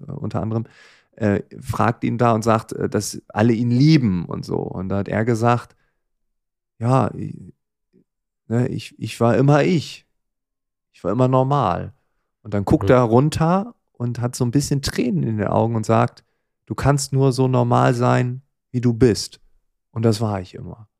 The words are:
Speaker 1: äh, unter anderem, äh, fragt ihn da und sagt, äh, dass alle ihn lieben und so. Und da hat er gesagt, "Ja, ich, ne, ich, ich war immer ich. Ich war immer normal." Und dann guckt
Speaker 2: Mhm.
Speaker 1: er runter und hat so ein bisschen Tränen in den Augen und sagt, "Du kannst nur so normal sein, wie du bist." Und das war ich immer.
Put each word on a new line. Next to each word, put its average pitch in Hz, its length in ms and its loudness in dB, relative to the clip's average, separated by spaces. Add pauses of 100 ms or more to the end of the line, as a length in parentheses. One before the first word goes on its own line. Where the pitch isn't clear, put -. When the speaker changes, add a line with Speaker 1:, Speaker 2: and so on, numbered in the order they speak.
Speaker 1:
äh, - 40 -14
unter - 300 -6
anderem, 113 240 -4 (500)
äh, 101 260 0 (180)
fragt 113 440 -2
ihn 120 160 -2
da 120 140 4
und 110 100 -2
sagt, 110 300 0
äh, 98 160 -4
dass - 400 -6
alle 117 240 2
ihn 120 180 0
lieben 123 540 4
und - 200 -8
so. 92 120 -4
Und 92 320 -6
da 98 80 -2
hat 101 100 -4
er 110 180 -2
gesagt, 120 500 0 (1040)
"Ja, 120 360 2
ich, 104 200 -10 (1120)
ne, 120 200 0
ich, - 320 -10
ich 113 200 -10
war 117 180 2
immer 143 260 4
ich. - 420 -2 (880)
Ich - 100 -20
war 90 80 -2
immer 127 160 2
normal." 127 680 0 (500)
Und 101 100 -14
dann 101 120 -2
guckt 147 240 2
Speaker 2:
Mhm. 131 60 8
Speaker 1:
er 127 60 6
runter 160 720 2 (180)
und 120 260 -6
hat 120 160 -6
so 127 100 -2
ein 117 60 -2
bisschen 143 300 0
Tränen 208 420 -2
in 113 140 -2
den 101 100 -2
Augen 113 280 0
und 110 100 -4
sagt, 113 380 0 (440)
"Du 113 80 -8
kannst 139 380 0
nur 135 180 2
so 131 160 2
normal 123 480 2
sein, 123 460 0 (300)
wie 123 100 -4
du 120 120 2
bist." 113 460 0 (520)
Und 113 120 -6
das 110 180 2
war 104 180 -2
ich 90 140 -16
immer. 90 340 -16 (120)